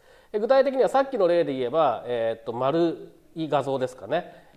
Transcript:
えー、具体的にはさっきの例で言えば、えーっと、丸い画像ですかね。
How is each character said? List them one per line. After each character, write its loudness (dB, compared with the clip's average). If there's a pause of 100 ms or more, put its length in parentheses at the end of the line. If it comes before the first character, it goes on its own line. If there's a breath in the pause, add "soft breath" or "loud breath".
(340 soft breath)
え -4
ー、 -4
具 0
体 4
的 -2
に 4
は 4
さ 2
っ 0
き -6
の 4
例 2
で -4
言 -2
え -8
ば、 0
え -2
ー -20
っ -20
と、 -8
丸 -2 (200)
い -8
画 0
像 -4
で -2
す -20
か -18
ね。 -6